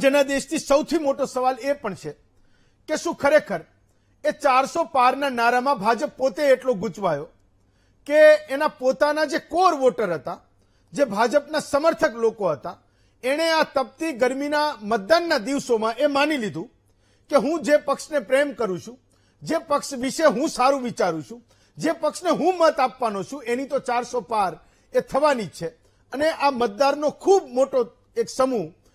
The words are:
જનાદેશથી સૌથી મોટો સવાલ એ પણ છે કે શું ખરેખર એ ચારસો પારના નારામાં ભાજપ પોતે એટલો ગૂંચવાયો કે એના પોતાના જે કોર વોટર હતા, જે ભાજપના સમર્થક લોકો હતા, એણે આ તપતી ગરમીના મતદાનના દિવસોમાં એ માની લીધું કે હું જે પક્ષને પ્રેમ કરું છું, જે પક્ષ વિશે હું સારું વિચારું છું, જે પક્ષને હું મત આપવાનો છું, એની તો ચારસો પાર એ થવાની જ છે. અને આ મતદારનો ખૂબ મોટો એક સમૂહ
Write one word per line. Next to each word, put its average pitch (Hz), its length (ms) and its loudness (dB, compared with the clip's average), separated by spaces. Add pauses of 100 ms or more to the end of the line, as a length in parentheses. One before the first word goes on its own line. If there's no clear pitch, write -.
જનાદેશથી 277 680 0
સૌથી 302 360 2
મોટો 269 200 -2
સવાલ 254 300 -2 (120)
એ 285 60 0
પણ 214 280 -8
છે 147 100 -12 (760)
કે 302 140 -2
શું 339 200 -6
ખરેખર 277 380 2 (640)
એ 302 60 0 (120)
ચારસો 269 380 2 (140)
પારના 262 440 2
નારામાં 247 460 2
ભાજપ 240 360 0
પોતે 269 220 -2 (120)
એટલો 254 200 -2
ગૂંચવાયો 175 540 -4 (760)
કે 294 120 4 (360)
એના 302 260 -2
પોતાના 294 520 0
જે 320 60 -2 (140)
કોર 349 200 4 (100)
વોટર 220 340 0
હતા, 170 260 -12 (500)
જે 254 120 0
ભાજપના 254 680 0
સમર્થક 311 440 0 (100)
લોકો 214 200 0 (100)
હતા, 175 260 -12 (440)
એણે 294 280 0
આ 320 120 2
તપતી 285 560 -4
ગરમીના 285 560 -2 (140)
મતદાનના 277 560 2
દિવસોમાં 233 580 -2
એ - 20 4
માની 285 380 0
લીધું 170 240 -8 (640)
કે 302 140 2
હું 311 120 0 (100)
જે 294 80 4 (120)
પક્ષને 277 420 -4
પ્રેમ 277 300 0
કરું 190 260 -4
છું, 240 140 -18 (440)
જે 214 140 -4 (120)
પક્ષ 285 220 -2 (140)
વિશે 269 200 -2 (120)
હું 285 120 0
સારું 262 340 0
વિચારું 175 460 -2
છું, 240 120 -18 (380)
જે 277 140 -2 (100)
પક્ષને 311 280 -4
હું 320 280 2
મત 311 220 4
આપવાનો 240 440 -2
છું, 277 160 -12 (100)
એની 254 220 -4
તો 269 60 -2 (100)
ચારસો 247 320 -2 (120)
પાર 208 200 0 (420)
એ 254 60 4
થવાની 254 500 0
જ - 80 -20
છે. 165 100 -8 (440)
અને 285 140 -2 (180)
આ 285 60 4
મતદારનો 277 580 0 (140)
ખૂબ 381 200 4 (140)
મોટો 262 240 2 (400)
એક 214 100 -2
સમૂહ 247 380 -2 (260)